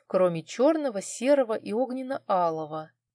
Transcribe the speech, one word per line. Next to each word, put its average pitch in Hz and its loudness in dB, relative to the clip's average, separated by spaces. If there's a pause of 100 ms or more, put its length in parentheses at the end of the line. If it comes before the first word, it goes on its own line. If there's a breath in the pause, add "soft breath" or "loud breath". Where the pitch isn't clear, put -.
кроме 180 2
черного, 277 0
серого 254 2
и 202 -6
огненно-алого. 185 -2 (240)